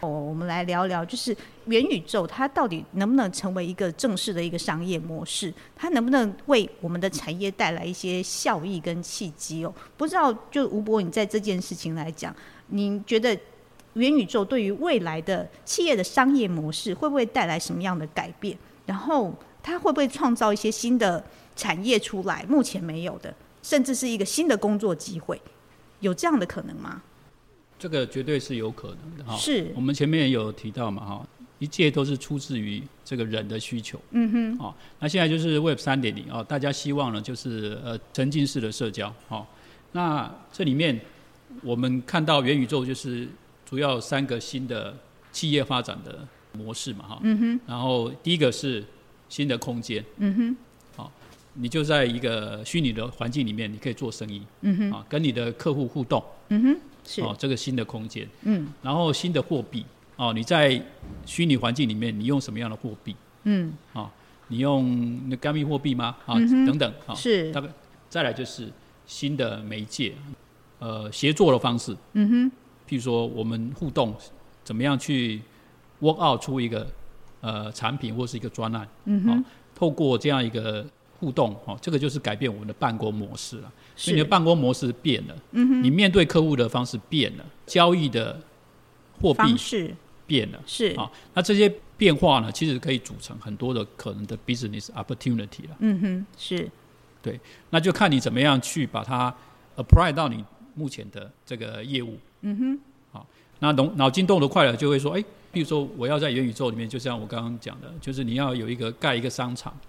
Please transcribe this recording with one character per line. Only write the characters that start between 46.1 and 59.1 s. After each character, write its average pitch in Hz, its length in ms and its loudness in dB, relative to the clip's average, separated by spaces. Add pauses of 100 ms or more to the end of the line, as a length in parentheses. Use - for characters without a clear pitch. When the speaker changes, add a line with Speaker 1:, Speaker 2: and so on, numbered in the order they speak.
Speaker 2:
模 110 200 -10
式 110 220 -8
嘛 98 120 -14
哈。 104 160 -14
Speaker 1:
嗯 214 160 4
哼。 233 280 2
Speaker 2:
然 120 120 -6
后 123 300 0 (140)
第 170 100 2
一 175 60 4
个 135 120 8
是 120 320 -2 (460)
新 143 180 -2
的 120 120 0
空 120 240 -6
间。 107 200 -4 (140)
Speaker 1:
嗯 196 180 2
哼。 240 220 2 (400)
Speaker 2:
哦， - 140 -12 (420)
你 120 160 -4
就 156 160 0
在 147 220 4
一 120 120 0
个 110 460 -4
虚 170 160 -2
拟 131 100 2
的 110 180 -4
环 120 220 -4
境 127 160 0
里 104 60 -4
面， 107 180 -4
你 107 60 -8
可 127 140 -6
以 - 20 -2
做 117 180 -6
生 107 220 -10
意。 101 100 -10 (200)
Speaker 1:
嗯 190 160 2
哼。 208 140 0
Speaker 2:
啊， 107 180 -10
跟 151 120 0
你 143 80 2
的 117 220 -2
客 147 220 0
户 135 120 0
互 127 160 -4
动。 117 220 0 (240)
Speaker 1:
嗯 214 140 4
哼， 277 180 6 (240)
是。 - 180 -6
Speaker 2:
哦， 110 140 -2
这 139 120 -2
个 131 80 2
新 131 180 -2
的 120 100 0
空 110 240 -10
间。 107 200 -10 (140)
Speaker 1:
嗯。 180 260 0 (120)
Speaker 2:
然 135 140 -2
后 165 180 4